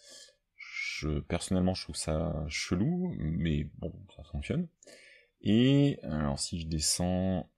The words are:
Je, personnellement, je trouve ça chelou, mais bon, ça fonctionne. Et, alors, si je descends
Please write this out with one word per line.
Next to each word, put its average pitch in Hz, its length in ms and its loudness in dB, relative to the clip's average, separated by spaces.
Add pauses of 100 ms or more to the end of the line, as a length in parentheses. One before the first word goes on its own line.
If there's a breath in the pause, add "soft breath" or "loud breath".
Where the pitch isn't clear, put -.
(580 loud breath)
Je, - 640 -4
personnellement, 92 540 2
je - 100 -6
trouve - 120 -10
ça 78 540 -2
chelou, 160 680 0
mais 78 600 0
bon, 82 160 -8 (240)
ça - 60 -14
fonctionne. 156 440 -4 (720 loud breath)
Et, 135 640 4
alors, 73 340 -2
si - 220 -4
je 80 80 -6
descends 90 920 0